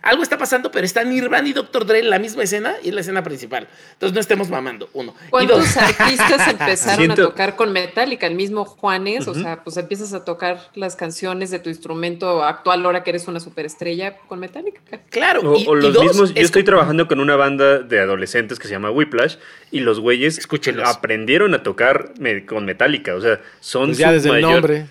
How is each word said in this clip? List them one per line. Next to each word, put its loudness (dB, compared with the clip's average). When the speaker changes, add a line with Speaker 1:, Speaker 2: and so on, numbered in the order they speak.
Speaker 1:
Algo 2
está -4
pasando, -2
pero -2
está -2
Nirvana 0
y -4
doctor -4
Dre 4
en 0
la 2
misma -6
escena -4
y -4
en -6
la -4
escena -4
principal. -10
Entonces -4
no -2
estemos -2
mamando, -8
uno. -12
Y -20
Speaker 2:
¿Cuántos 4
Speaker 1:
dos. 2
Speaker 2:
artistas 2
Speaker 1:
<laughs> 4
Speaker 2:
empezaron 0
Speaker 3:
Siento 2
Speaker 2:
a 6
tocar -4
con 0
Metallica? -2
El -4
mismo -4
Juanes, -4
o -8
Speaker 3:
Ujú. -6
Speaker 2:
sea, -8
pues -10
empiezas -8
a -10
tocar -6
las -10
canciones -8
de -6
tu -10
instrumento -4
actual 0
ahora 0
que -2
eres -6
una -8
superestrella -8
con -12
Metallica. -12
Speaker 1:
Claro, 0
Speaker 3:
O, 6
Speaker 1:
y, 2
Speaker 3:
o 4
Speaker 1:
y 4
Speaker 3:
los 4
Speaker 1:
dos, 6
Speaker 3:
mismos, 4
yo 2
Speaker 1:
es 6
Speaker 3:
estoy 4
Speaker 1:
como 4
Speaker 3:
trabajando 4
con 0
una 4
banda 4
de 0
adolescentes -2
que -14
se -8
llama -4
Whiplash 0
y -4
los 0
güeyes 2
Speaker 1:
Escúchenlos. -2
Speaker 3:
aprendieron 0
a -2
tocar 0
me-, -4
con -6
Metallica, -2
o -6
sea, 2
son -2
Speaker 4:
Pues -4
ya 4
Speaker 3:
su 6
Speaker 4:
desde 2
el 4
Speaker 3:
mayor 4
Speaker 4:
nombre. 2